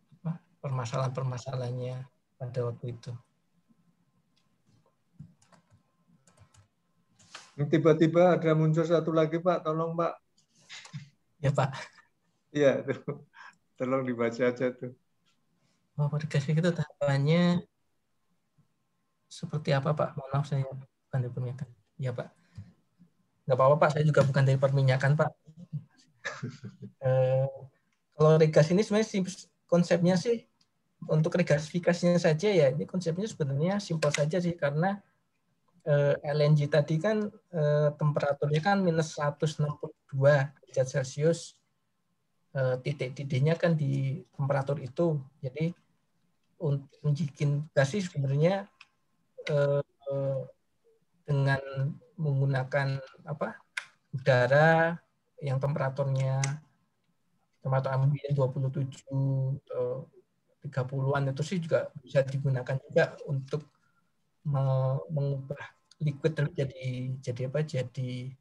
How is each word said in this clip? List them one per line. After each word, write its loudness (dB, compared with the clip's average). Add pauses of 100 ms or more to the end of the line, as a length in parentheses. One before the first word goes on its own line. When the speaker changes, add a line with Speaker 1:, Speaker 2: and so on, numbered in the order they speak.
(220)
Speaker 1:
apa, -4 (300)
permasalahan-permasalahannya -6 (320)
pada -4
waktu -10
itu. -14 (4000)
Speaker 2:
Tiba-tiba 4
ada 2
muncul 4
satu 2
lagi, 2
Pak, 0
tolong, -2
Pak. -2 (1300)
Speaker 1:
Ya, 2
Pak. 0 (800)
Speaker 2:
Iya, 4
itu. -2 (800)
Tolong -2
dibaca -2
aja, 0
tuh. -12 (1040)
Speaker 1:
Oh, 0
verifikasi -2
itu 2
tahapannya 0 (1700)
seperti -4
apa, 0
Pak? -2
Mohon -12
maaf, -2
saya -2
bukan -8
diperlihatkan. -8 (320)
Ya, -6
Pak. -10 (1120)
Nggak 2
apa-apa, 8
Pak. 4
Saya 2
juga 6
bukan 4
dari 4
perminyakan, 2
Pak. 0 (960)
<laughs> -12
Eh, 2 (720)
kalau 6
regas 6
ini 4
sebenarnya 0
sim-, -4 (200)
konsepnya, 4
sih, -2 (640)
untuk 2
regasifikasinya 2
saja, 2
ya, 4
ini -6
konsepnya -4
sebenarnya -2
simpel -2
saja, 0
sih, -2
karena, 0 (880)
eh, 2
L -2
N 6
G 0
tadi 2
kan, 0 (240)
eh, 2 (120)
temperaturnya 0
kan 2
minus 0
seratus -2
enam -2
puluh -12 (160)
dua 4 (160)
derajat -2
Celcius, -2 (1040)
eh, -2
titik -6
didihnya 0
kan 2
di -2
temperatur -2
itu. -2 (240)
Jadi, -4 (840)
untuk -4
menjikin -2
gas, 2
sih, -2
sebenarnya, 2 (800)
eh, 2 (1400)
dengan 2 (560)
menggunakan, 0 (240)
apa, -8 (560)
udara 4 (400)
yang -4
temperaturnya, -2 (1200)
temperatur -2
ambien 0
dua 2
puluh -4
tujuh, -4
eh, -6 (640)
tiga -4
puluhan -2
itu, -6
sih, -4
juga 0 (160)
bisa 2
digunakan -2
juga 2 (160)
untuk -4 (800)
me-, 0
mengubah -4 (400)
liquid -2
jadi, -6
jadi -6
apa, -2
jadi -6